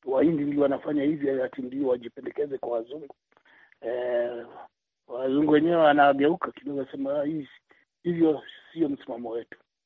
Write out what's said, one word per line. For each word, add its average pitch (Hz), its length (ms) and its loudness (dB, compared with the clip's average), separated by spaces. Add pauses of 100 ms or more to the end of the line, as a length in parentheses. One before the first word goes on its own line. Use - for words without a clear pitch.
Wahindi 143 380 2
ndio 143 180 0
wanafanya 139 420 0
hivi, 143 260 0
ati 131 320 -4
ndio 131 260 -4
wajipendekeze 123 720 -6
kwa - 140 -8
wazungu. 127 440 -8 (640)
Eh, 120 640 -4 (640)
wazungu 135 440 0
wenyewe 160 240 4
wanageuka 143 760 4
kidogo, 139 280 -8
wasema, 139 420 -4
"Ah, - 20 0
hii, 151 240 -6 (560)
hivyo 165 380 2 (320)
sio 160 160 0
msimamo 120 400 -8
wetu." 113 280 -8 (280)